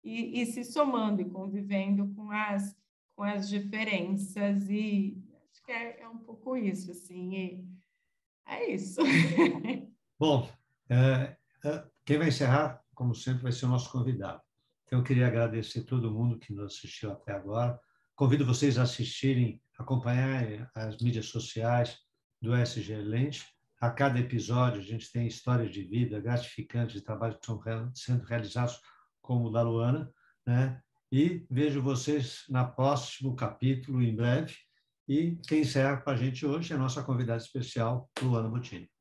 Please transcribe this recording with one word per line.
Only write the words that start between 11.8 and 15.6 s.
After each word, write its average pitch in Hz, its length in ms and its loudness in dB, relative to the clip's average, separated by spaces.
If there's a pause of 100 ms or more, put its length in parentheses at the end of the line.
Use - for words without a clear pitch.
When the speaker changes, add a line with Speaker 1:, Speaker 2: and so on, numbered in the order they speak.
Speaker 2:
quem 147 140 4
vai 160 100 4
encerrar, 139 540 2 (120)
como 123 200 -2
sempre, 127 280 -2
vai 123 100 -2
ser 127 140 -2
o - 20 4
nosso 123 240 0
convidado. 110 480 -4 (440)
Então, 127 160 0
eu 123 40 0
queria 123 220 4
agradecer 117 580 0